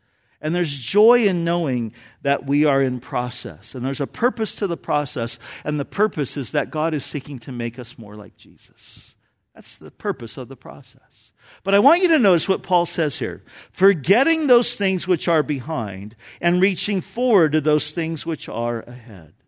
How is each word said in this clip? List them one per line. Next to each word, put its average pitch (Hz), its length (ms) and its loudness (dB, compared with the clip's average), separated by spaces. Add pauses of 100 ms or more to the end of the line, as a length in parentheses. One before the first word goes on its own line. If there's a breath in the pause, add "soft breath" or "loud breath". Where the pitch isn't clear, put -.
(400)
And 156 140 -2
there's 151 240 -2
joy 220 460 4
in 180 200 0
knowing 139 480 0 (280 loud breath)
that 139 260 -2
we 147 200 2
are 139 160 2
in 127 180 -2
process. 120 760 -8
And 123 100 -6
there's 131 160 -4
a 135 60 0
purpose 226 500 -2
to 202 100 -4
the 170 100 -4
process. 147 640 -4 (260 loud breath)
And 147 160 -2
the 139 60 -4
purpose 190 500 -2
is 131 140 -6
that 135 200 -2
God 156 220 -2
is 147 140 -4
seeking 139 340 -8
to 131 120 -12
make 117 260 -6
us - 180 -12
more 104 200 -14
like 98 200 -16
Jesus. - 800 -20 (380)
That's - 200 -18
the 151 160 -16
purpose - 460 -8
of 123 120 -10
the 131 80 -14
process. - 760 -20 (320 soft breath)
But 196 100 2
I 202 40 6
want 311 240 6
you 359 60 4
to 320 100 6
notice 190 300 4
what 190 140 2
Paul 175 240 2
says 156 320 -2
here. 90 240 -6 (300 loud breath)
"Forgetting 202 720 4
those 247 280 4
things 190 340 -2
which 175 180 2
are 165 160 4
behind 117 720 -4 (260 loud breath)
and 175 200 2
reaching 196 400 0
forward 208 520 2
to 151 80 2
those 151 300 0
things 160 360 -6
which 160 220 -6
are 117 340 -4
ahead." 110 500 -16 (160)